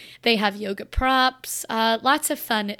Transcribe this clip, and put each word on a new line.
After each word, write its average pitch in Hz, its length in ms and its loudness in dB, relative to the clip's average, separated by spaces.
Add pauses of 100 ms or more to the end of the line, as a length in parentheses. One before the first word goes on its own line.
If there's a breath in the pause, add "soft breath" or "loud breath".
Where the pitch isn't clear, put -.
(220 loud breath)
they 233 160 4
have 202 180 0
yoga 202 300 -8
props, 262 840 0
uh, 226 340 2
lots 277 280 2
of 294 100 -4
fun 208 400 -2